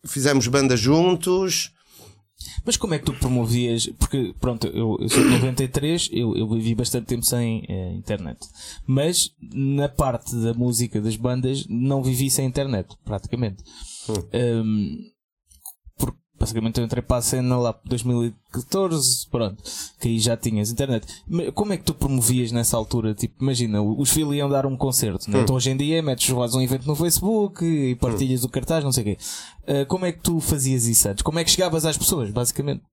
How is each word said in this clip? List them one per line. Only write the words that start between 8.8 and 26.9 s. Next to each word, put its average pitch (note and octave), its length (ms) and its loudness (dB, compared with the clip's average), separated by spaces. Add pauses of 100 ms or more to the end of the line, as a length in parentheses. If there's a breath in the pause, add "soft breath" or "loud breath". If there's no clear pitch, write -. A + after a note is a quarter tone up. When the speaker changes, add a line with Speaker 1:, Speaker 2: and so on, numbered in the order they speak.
Speaker 2:
Mas D3+ 420 2 (240)
na C#3 340 0
parte B2+ 500 -2
da A#2 180 0
música A#2+ 440 0
das A2 180 0
bandas, B2+ 520 -2
não C3 320 0
vivi C3 300 0
sem C3+ 160 2
internet, B2+ 400 0 (180)
praticamente. G#2 580 -4 (460 loud breath)
Speaker 1:
Hum. G#2+ 140 -2 (100)
Speaker 2:
Hum, A2 640 0 (1000)
porque - 180 -2 (220)
basicamente A2+ 400 0
eu A#2 60 0
entrei A#2+ 160 -2
para B2 160 0
a A#2+ 40 -2
cena B2+ 360 0
lá A#2+ 140 2
por - 160 -14
dois A#2+ 160 -2
mil A#2+ 220 2
e A#2 80 -4 (180)
catorze, C#3+ 800 0
pronto, G#2+ 320 -2 (360 loud breath)
que B2 100 0
aí A2+ 100 2
já A#2 180 2
tinhas G#2+ 320 0
internet. A#2+ 360 -2 (220 loud breath)
Mas E3 240 -2
como G#3 220 -2
é F3 40 -2
que - 60 -10
tu D#3+ 100 0
promovias B2 580 2
nessa A#2 260 0
altura? A2 380 0
Tipo, - 260 -6
imagina, A#2+ 400 0
o-, G#2 180 0
os C#3 120 2
Phil D3+ 220 0
iam C#3+ 160 0
dar C3+ 160 2
um C3+ 120 -2
concerto, A#2+ 540 -2
né? G#2 80 4
Speaker 1:
Hum. - 40 4
Speaker 2:
Então A#2+ 120 4
hoje B2+ 160 0
em C3 60 -2
dia D#3 260 0
metes, C3+ 240 0
fazes B2 280 0
um C3 60 2
evento B2+ 240 0
no D3 100 0